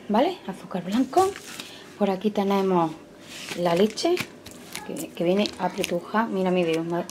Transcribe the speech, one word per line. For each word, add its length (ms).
¿vale? 300
Azúcar 380
blanco. 440
Por 100
aquí 220
tenemos 600
la 160
leche, 400
que, 220
que 160
viene 240
apretuja. 680
Mira 220
mi 140
dedo, 220
me, 260